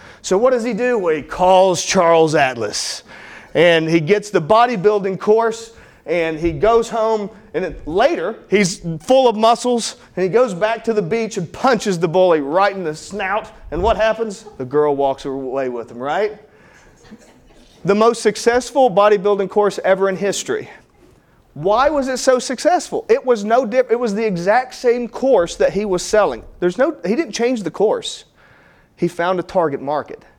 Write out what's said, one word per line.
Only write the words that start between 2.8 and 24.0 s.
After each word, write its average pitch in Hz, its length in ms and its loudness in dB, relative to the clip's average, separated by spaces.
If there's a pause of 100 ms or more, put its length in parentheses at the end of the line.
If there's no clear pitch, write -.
and 160 340 4
he 165 100 4
gets 196 320 0
the 185 100 0
bodybuilding 208 760 2
course, 226 540 0 (340)
and 160 320 -2
he 170 140 -2
goes 220 360 2
home, 220 400 -2 (240)
and 160 100 -4
then 170 220 -8
later, 208 520 0 (120)
he's 190 320 0 (220)
full 262 260 4
of 214 80 -2
muscles, 226 600 0 (200)
and 180 60 -2
he 190 80 0
goes 220 240 2
back 214 300 -4
to 226 100 -2
the 208 80 -2
beach 220 340 -4
and 175 160 -8
punches 214 460 0
the 175 100 0
bully 175 320 4
right 185 340 0
in 190 80 -8
the 156 120 -6
snout, 196 580 -8 (180)
and 160 120 -6
what 208 160 0
happens? 220 460 -4 (120)
The 131 80 -10
girl 147 320 0
walks 139 300 -2
away 135 420 -6
with 117 220 -10
him, 120 80 -18
right? 190 400 -4 (1500)
The 190 100 2
most 226 280 2
successful 247 680 2
bodybuilding 202 600 2
course 208 340 0
ever 190 240 2
in 190 80 -4
history. 170 540 -4 (840)
Why 214 380 0
was 277 180 -2
it 262 100 -4
so 254 200 2
successful? 277 720 -2
It 247 160 2
was 233 180 0
no 233 220 2
diff-, 247 240 0
it 233 80 2
was 233 160 -2